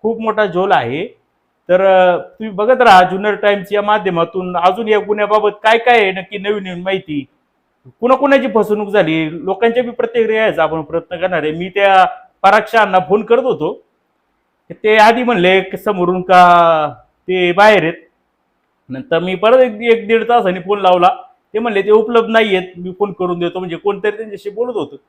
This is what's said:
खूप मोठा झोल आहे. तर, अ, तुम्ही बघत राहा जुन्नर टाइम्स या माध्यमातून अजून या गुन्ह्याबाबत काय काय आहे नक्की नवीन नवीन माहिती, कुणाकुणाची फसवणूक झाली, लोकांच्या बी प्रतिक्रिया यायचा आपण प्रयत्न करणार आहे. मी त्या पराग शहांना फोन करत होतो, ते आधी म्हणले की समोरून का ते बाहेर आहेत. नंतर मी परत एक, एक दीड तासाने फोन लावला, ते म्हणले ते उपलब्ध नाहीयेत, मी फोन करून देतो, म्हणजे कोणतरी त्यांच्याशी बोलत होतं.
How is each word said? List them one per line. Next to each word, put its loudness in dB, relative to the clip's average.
खूप -4
मोठा -2
झोल -2
आहे. -2
तर, 4
अ, 4
तुम्ही -12
बघत 0
राहा 6
जुन्नर -2
टाइम्स -2
या -2
माध्यमातून -4
अजून 0
या 2
गुन्ह्याबाबत -2
काय 2
काय 2
आहे 0
नक्की -10
नवीन -6
नवीन -12
माहिती, -6
कुणाकुणाची 0
फसवणूक -2
झाली, -2
लोकांच्या -2
बी -6
प्रतिक्रिया -2
यायचा 0
आपण -4
प्रयत्न -8
करणार -4
आहे. -4
मी -8
त्या 4
पराग 4
शहांना 2
फोन -2
करत 0
होतो, -4
ते 0
आधी 4
म्हणले 2
की -10
समोरून 0
का 4
ते 0
बाहेर 4
आहेत. -4
नंतर -4
मी -4
परत 2
एक, 2
एक 0
दीड 0
तासाने 0
फोन -4
लावला, 4
ते -4
म्हणले -4
ते 0
उपलब्ध 2
नाहीयेत, 0
मी -12
फोन -4
करून -6
देतो, -6
म्हणजे -10
कोणतरी -4
त्यांच्याशी -14
बोलत -6
होतं. -8